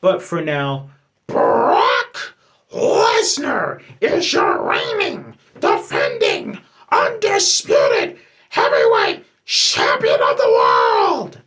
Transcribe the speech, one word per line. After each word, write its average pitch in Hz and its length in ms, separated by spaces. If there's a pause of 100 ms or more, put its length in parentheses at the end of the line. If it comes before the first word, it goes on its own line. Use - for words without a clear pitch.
But 185 200
for 170 200
now, 139 480 (380)
Brock - 1040 (380)
Lesnar 294 1080 (180)
is 339 320
your - 320
reigning, - 720 (240)
defending, - 1000 (320)
undisputed 453 1300 (320)
heavyweight 453 760 (200)
champion - 760
of - 160
the 494 140
world 453 960